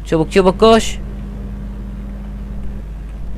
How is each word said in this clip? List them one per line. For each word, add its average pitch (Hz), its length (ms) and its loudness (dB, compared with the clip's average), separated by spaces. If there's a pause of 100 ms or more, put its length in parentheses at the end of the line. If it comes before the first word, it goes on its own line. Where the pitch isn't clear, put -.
Çabuk 160 260 2
çabuk 185 280 6
koş. 220 380 6 (2500)